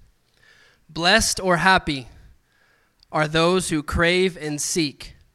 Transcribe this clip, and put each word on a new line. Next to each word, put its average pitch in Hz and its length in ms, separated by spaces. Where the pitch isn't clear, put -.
"Blessed 180 520
or 185 180
happy 160 500
are 156 160
those 165 420
who 156 120
crave 175 560
and 147 240
seek - 540